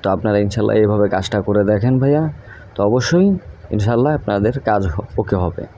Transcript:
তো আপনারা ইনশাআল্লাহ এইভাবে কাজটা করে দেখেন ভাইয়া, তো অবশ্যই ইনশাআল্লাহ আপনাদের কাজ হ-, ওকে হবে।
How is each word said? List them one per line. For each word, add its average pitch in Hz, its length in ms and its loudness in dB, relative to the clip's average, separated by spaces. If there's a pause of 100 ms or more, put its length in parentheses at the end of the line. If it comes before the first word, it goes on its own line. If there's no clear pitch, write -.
তো 101 120 -2
আপনারা 104 300 0
ইনশাআল্লাহ 107 380 0
এইভাবে 104 320 2
কাজটা 98 320 -2
করে 104 240 2
দেখেন 110 320 2
ভাইয়া, 143 200 2 (500)
তো - 60 -10 (100)
অবশ্যই 165 400 2 (460)
ইনশাআল্লাহ 117 440 2
আপনাদের 104 360 0 (140)
কাজ 104 140 2 (100)
হ-, - 140 -6 (120)
ওকে 104 260 -2
হবে। 82 200 -4 (140)